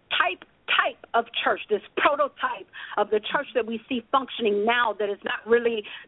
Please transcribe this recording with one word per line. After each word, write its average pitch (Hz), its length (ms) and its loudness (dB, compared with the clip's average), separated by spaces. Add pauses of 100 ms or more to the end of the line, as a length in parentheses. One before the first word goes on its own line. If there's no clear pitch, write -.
type, - 340 -2 (220)
type 349 480 0
of 233 120 2 (180)
church, 220 160 0 (100)
this 202 120 2 (160)
prototype - 680 0 (320)
of 208 120 2
the 214 100 2
church 285 340 -2
that 226 120 0
we 226 220 -4
see 247 140 -2 (100)
functioning 226 540 2
now 233 320 2
that 208 120 -2
has 202 140 -6
not 233 220 -6
really 233 380 2 (240)